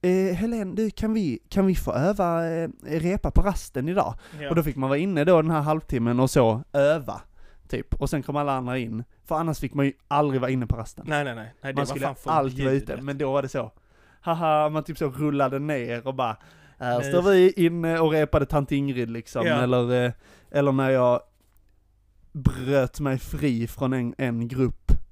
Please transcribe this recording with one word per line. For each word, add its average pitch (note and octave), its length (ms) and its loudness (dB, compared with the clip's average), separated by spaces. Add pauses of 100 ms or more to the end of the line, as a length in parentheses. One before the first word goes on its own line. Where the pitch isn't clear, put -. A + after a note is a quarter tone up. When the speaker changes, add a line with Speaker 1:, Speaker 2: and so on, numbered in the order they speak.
Speaker 1:
"Eh, F#3 340 2
Helen, G#3+ 380 -4
du, G#3+ 160 -2
kan A3 240 -2
vi, F3+ 240 -2 (100)
kan G3 180 2
vi F#3+ 80 4
få - 180 -4
öva, E3+ 580 0
eh, E3 180 -4 (160)
repa E3 460 -2
på - 120 6
rasten E3 460 -2
idag?" E3+ 260 0 (260)
Speaker 2:
Ja. C#3+ 100 -8
Speaker 1:
Och C3+ 60 0
då E3+ 60 2
fick D3 140 -2
man C3+ 120 -2
vara C#3 100 2
inne E3+ 260 0
då E3+ 180 6
den D#3+ 80 0
här D#3+ 100 0
halvtimmen C3+ 600 0
och C3 100 4
så A2+ 320 4 (100)
öva, C#3+ 480 2 (480)
typ. - 260 -4
Och - 160 -2
sen D3 120 -2
kom C#3 140 -6
alla D3 160 0
andra B2+ 260 -4
in. A2+ 260 -6 (200)
För - 120 -4
annars D#3+ 240 -2
fick D3 140 -6
man C#3+ 120 2
ju C#3 60 0 (160)
aldrig C#3+ 320 2
vara B2+ 100 -2
inne B2+ 160 -2
på - 100 2
rasten. - 320 -12
Speaker 2:
Nej, D3 160 -2
nej, B2+ 100 -6
nej. A#2 280 -14
Nej, C#3 100 -8
det C3+ 40 -4
Speaker 1:
Man C#3 40 -2
Speaker 2:
var C#3+ 40 0
Speaker 1:
skulle C3+ 300 -6
Speaker 2:
fan D#3 240 -2
Speaker 1:
alltid C3+ 260 -2
vara C3 100 2
ute. C#3 120 0
Speaker 2:
förbjudet. G2+ 180 -10
Speaker 1:
Men C#3 140 -6
då C3+ 140 -2
var C#3 100 0
det C3+ 60 -6
så, A#2 240 -6 (480)
haha, D#3 480 0
man D3+ 160 -2
typ D#3 140 -10
så D#3 100 0
rullade C3+ 500 0
ner B2 480 -4
och C3 80 -4
bara, A#2+ 220 -4 (420)
"Här B2 200 -2
Speaker 2:
Nej. C3 140 -4
Speaker 1:
står F3 100 4
vi F#3 340 6
inne E3 420 2
och D#3+ 140 2
repade D3+ 340 2
Tant D3 260 -2
Ingrid", C3+ 380 -2
liksom. A#2 360 -6
Speaker 2:
Ja. D#3+ 80 2
Speaker 1:
Eller, B2 520 2
eh, A#2+ 60 -2 (380)
eller C#3+ 220 2
när C3+ 180 2
jag B2 300 4 (1120)
bröt C3 680 0
mig C3+ 180 -2
fri C3 480 -2
från C3 260 -4
en, B2 260 -4
en A#2 300 -4
grupp. B2+ 440 0 (200)